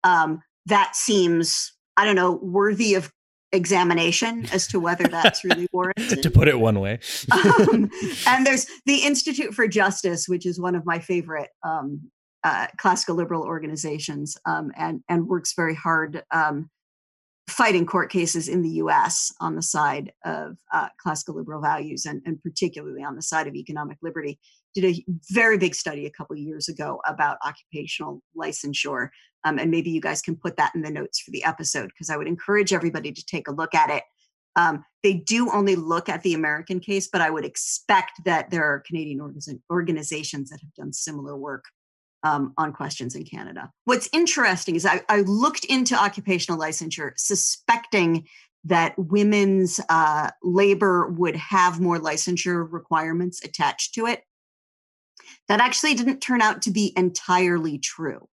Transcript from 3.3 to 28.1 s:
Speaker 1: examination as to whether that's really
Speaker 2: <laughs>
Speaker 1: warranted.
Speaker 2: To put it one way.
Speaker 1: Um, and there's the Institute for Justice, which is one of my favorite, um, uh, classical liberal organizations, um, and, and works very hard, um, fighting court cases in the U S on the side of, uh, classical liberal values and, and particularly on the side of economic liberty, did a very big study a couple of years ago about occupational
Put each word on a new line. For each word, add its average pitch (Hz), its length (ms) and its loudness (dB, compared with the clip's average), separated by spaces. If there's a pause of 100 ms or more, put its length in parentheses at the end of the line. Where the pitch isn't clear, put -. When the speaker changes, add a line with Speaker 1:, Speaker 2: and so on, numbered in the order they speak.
Speaker 1:
examination 175 1000 2
as 185 140 0
to 190 120 0
whether 170 240 0
that's 170 400 2
really 175 260 0
Speaker 2:
<laughs> - 40 -8
Speaker 1:
warranted. 185 500 0
Speaker 2:
To 160 80 2
put - 160 8
it 135 100 4
one 110 220 4
way. 101 200 -2 (300)
Speaker 1:
Um, 226 600 6 (360)
and 262 200 4
there's 262 200 2 (200)
the 277 140 4
Institute 277 540 -2
for 226 140 2
Justice, 190 600 0
which 180 160 -2
is 175 120 -2
one 180 160 -2
of 170 120 -4
my 170 140 -2
favorite, 170 500 -4 (120)
um, 147 480 -6 (360)
uh, 139 220 0 (100)
classical 185 380 0
liberal 165 280 -2
organizations, 151 1000 -8
um, 160 320 -4
and, 160 320 -6
and 175 180 0
works 175 260 -2
very 165 220 0
hard, 156 560 -2
um, 151 380 0 (800)
fighting 196 360 4
court 175 240 0
cases 170 380 -2
in 180 140 0
the 165 80 0
U 160 200 -2
S - 520 2
on 165 140 -4
the 165 60 -6
side 147 520 -2 (100)
of, 160 320 -8 (180)
uh, 156 140 0 (100)
classical 156 380 -6
liberal 156 260 -10
values 151 440 -4
and, 147 200 -10
and 160 160 -8
particularly 147 640 -6
on 139 140 -10
the 160 40 -12
side 160 240 -4
of 139 100 -10
economic 151 460 -10
liberty, 160 380 -8 (340)
did 190 120 0
a 175 180 0 (260)
very 220 280 4
big 175 180 2
study 147 300 -6
a 147 60 -10
couple 151 220 -14
of 151 60 -10
years 151 300 -8
ago 151 360 -8
about 147 400 0
occupational 147 800 -8 (140)